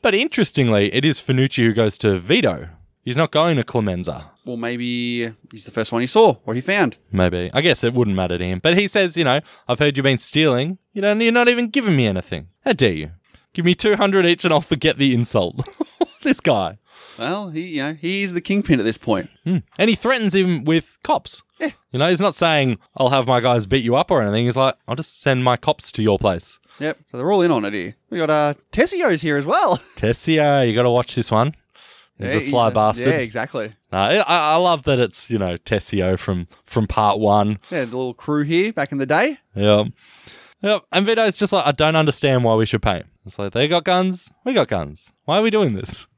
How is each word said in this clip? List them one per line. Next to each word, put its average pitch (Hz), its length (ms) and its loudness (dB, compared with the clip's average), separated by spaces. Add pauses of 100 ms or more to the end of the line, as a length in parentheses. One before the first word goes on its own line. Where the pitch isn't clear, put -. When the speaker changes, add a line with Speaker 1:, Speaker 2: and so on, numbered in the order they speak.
Speaker 1:
but 226 140 2
interestingly, 135 800 2
it 120 100 0
is 151 160 0
Fanucci 131 460 0
who 113 80 4
goes 110 240 0
to 98 200 2
Vito. 95 500 0 (360)
He's 123 120 -6
not 156 140 0
going 160 260 2
to 117 80 0
Clemenza. 90 680 -4 (140)
Speaker 2:
Well, 123 140 -10
maybe 120 720 -4 (180)
he's 110 140 -18
the - 60 -18
first 110 200 -4
one 117 120 0
he 127 40 -2
saw 208 380 6
or 110 100 -4
he 123 60 -2
found. 180 360 0 (140)
Speaker 1:
Maybe. 90 440 0
I 139 80 2
guess 160 200 2
it 120 120 0
wouldn't 107 220 0
matter 90 200 -2
to 87 80 -4
him. 90 180 -4
But 170 140 2
he 202 120 2
says, 180 280 0
you 165 80 0
know, 135 160 2 (280)
"I've 156 100 0
heard 147 180 2
you've 135 80 -2
been 135 140 2
stealing. 151 600 0 (140)
You 202 100 -8
don't, 208 180 0
you're 233 120 2
not 240 160 4
even 240 200 0
giving 214 280 2
me 127 100 4
anything. 90 420 -4 (160)
How 269 80 0
dare 127 200 2
you? 78 180 -8 (440)
Give 170 100 -4
me 175 100 4
two 208 220 0
hundred 196 300 2
each 170 180 0
and 170 80 2
I'll 147 80 4
forget 151 380 -2
the 135 160 2
insult." 117 600 0
<laughs> - 480 -6
This - 180 0
guy. 98 360 0 (420)
Speaker 2:
Well, 180 300 -6
he, 156 140 -8
you 160 200 -6
know, 151 120 -6
he's 180 400 -4
the 175 80 -4
kingpin 196 360 2
at 110 60 0
this 110 140 0
point. 101 320 -4 (140)
Speaker 1:
Hmm. 180 140 0 (200)
And 214 100 2
he 220 80 2
threatens 226 380 0
him 180 300 2
with 160 380 0
cops. - 400 -4 (160)
Speaker 2:
Yeah. 311 120 -4 (220)
Speaker 1:
You 127 60 -6
know, 147 120 0
he's 170 100 0
not 190 140 0
saying, 143 440 0 (180)
"I'll 131 140 2
have 135 160 0
my 123 140 2
guys 120 260 2
beat 127 180 0
you 117 120 2
up" 160 140 0
or 160 100 2
anything. 107 240 0
He's 123 120 0
like, 131 180 2 (120)
"I'll 120 100 -6
just - 260 -12
send 131 220 0
my 123 120 2
cops - 360 -4
to 113 100 -4
your 104 160 2
place." 90 400 -4 (220)
Speaker 2:
Yep. 151 180 -6 (120)
So 127 60 -14
they're 143 160 -2
all 202 100 2
in 175 80 2
on 117 140 0
it 101 80 -6
here. 101 220 -8 (160)
We 202 80 -8
got, 160 120 -2
uh, 147 240 0 (180)
Tessio's 269 500 0
here 151 160 0
as 143 80 -4
well. 214 320 2 (100)
<laughs> - 80 -20
Speaker 1:
Tessio, 143 720 2
you 110 60 0
gotta 123 160 2
watch 120 240 0
this - 160 -2
one. 120 240 2 (640)
He's 98 100 -8
Speaker 2:
Yeah, 135 60 -2
Speaker 1:
a 156 80 0
sly 127 240 0
Speaker 2:
he's 110 60 0
a, - 20 -8
Speaker 1:
bastard. 113 320 0
Speaker 2:
yeah, 135 80 2
exactly. 117 580 -6 (180)
Speaker 1:
No, 95 80 -4
I, 110 200 2
I 160 380 2
love 170 260 2
that 135 180 0
it's, - 300 -4
you 113 80 -2
know, 90 180 -2
Tessio 95 600 -2
from, 90 300 -4 (180)
from 110 200 -2
part 104 320 2
one. 104 400 2 (120)
Speaker 2:
Yeah, 147 160 -4
the 117 100 -10
little 127 160 -6
crew 147 320 -4
here 180 300 -2
back 143 180 -6
in 139 60 -6
the 135 80 -4
day. 208 320 0 (180)
Speaker 1:
Yeah. 104 280 4 (800)
Yep. - 200 0 (100)
And 190 140 2
Vito's 220 320 0
just 202 160 -2
like, 160 120 0
"I 147 60 2
don't 156 240 2
understand 139 480 2
why 113 100 4
we 110 120 2
should 107 160 -2
pay 101 160 0
him." - 120 -14 (140)
It's - 140 -20
like, 101 140 -8
"They 127 140 0
got 165 180 0
guns, 185 460 -2 (140)
we 262 80 -4
got 185 160 0
guns. 76 420 -6 (140)
Why 170 140 0
are 214 40 2
we 226 80 2
doing 202 240 0
this?" - 320 -10 (120)